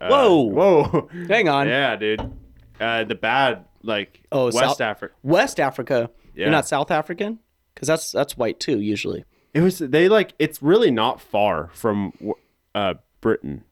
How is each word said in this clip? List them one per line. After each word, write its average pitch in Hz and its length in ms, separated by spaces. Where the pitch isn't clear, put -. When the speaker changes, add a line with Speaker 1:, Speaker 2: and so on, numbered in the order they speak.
Speaker 1:
uh, - 80
Speaker 2:
Whoa. 226 320
Speaker 1:
whoa. 151 680
Speaker 2:
Hang 196 220
on. 139 180
Speaker 1:
Yeah, 127 280
dude. 107 260
Uh, 113 240
the 110 120
bad, 120 500
like, 104 380
Speaker 2:
Oh, 135 140
Speaker 1:
West 123 320
Speaker 2:
South - 20
Speaker 1:
Afri- 107 300
Speaker 2:
West 180 360
Africa. 131 500
Speaker 1:
Yeah. 90 100
Speaker 2:
You're 147 60
not 151 160
South 147 240
African? 185 480
'Cause - 120
that's, 156 240
that's 131 260
white 113 220
too, 131 200
usually. 101 460
Speaker 1:
It 156 80
was, 180 180
they, 156 300
like, 214 300
it's 151 240
really 185 280
not 117 300
far 92 520
from, 101 460
w-, 104 140
uh, 98 220
Britain 73 500